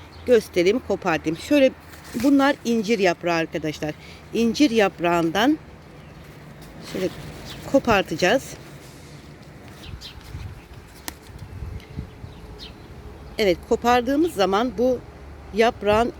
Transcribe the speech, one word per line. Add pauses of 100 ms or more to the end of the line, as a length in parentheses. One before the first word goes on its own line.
(260)
göstereyim,
kopartayım.
Şöyle, (520)
bunlar
incir
yaprağı
arkadaşlar. (400)
İncir
yaprağından (1300)
şöyle (640)
kopartacağız. (4000)
Evet, (100)
kopardığımız
zaman
bu (560)
yaprağın